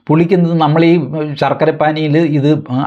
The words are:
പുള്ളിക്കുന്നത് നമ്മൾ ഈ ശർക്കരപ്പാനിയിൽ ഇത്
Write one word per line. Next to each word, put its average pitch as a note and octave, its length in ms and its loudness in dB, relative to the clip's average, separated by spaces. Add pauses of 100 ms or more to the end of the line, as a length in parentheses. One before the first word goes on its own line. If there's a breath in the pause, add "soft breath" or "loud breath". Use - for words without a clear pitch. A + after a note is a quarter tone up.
പുള്ളിക്കുന്നത് E3+ 540 2
നമ്മൾ D#3 240 2
ഈ E3+ 160 4 (340)
ശർക്കരപ്പാനിയിൽ D3+ 840 -2
ഇത് D3+ 460 0 (220)